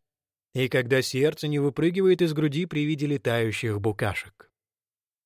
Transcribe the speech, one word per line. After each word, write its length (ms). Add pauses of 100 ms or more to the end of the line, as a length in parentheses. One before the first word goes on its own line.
(540)
И 140
когда 340
сердце 460
не 120
выпрыгивает 640
из 120
груди 320
при 200
виде 220
летающих 720
букашек. 720 (760)